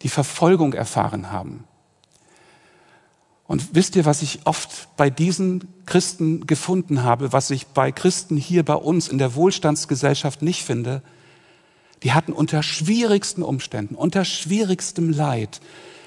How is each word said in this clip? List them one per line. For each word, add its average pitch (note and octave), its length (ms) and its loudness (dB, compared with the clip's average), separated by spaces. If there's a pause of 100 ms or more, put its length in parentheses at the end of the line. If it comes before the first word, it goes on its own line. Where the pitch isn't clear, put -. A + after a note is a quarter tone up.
die C#3 80 -2
Verfolgung D#3+ 640 2
erfahren G#2 580 -4
haben. - 340 -10 (1800)
Und C#3+ 300 -4
wisst F#3 220 4
ihr, E3 80 4
was D3 160 2
ich - 240 -6
oft - 500 -6
bei C#3+ 140 4
diesen F3+ 580 0 (180)
Christen E3 640 0
gefunden D#3 560 0
habe, B2 300 0
was C3+ 180 2
ich C#3 160 -6
bei C#3 240 0
Christen - 460 0
hier E3+ 260 2
bei D3+ 120 2
uns D#3+ 340 0
in C3+ 80 -2
der B2+ 180 0
Wohlstandsgesellschaft D3 1080 0
nicht E3+ 220 -2
finde? B2+ 380 -4 (1000)
Die B2 100 2
hatten D#3+ 180 2
unter D3+ 320 0
schwierigsten G3+ 800 0
Umständen, B2 520 -4
unter F3+ 280 0
schwierigstem F3+ 880 -2
Leid, C#3+ 480 -2 (460)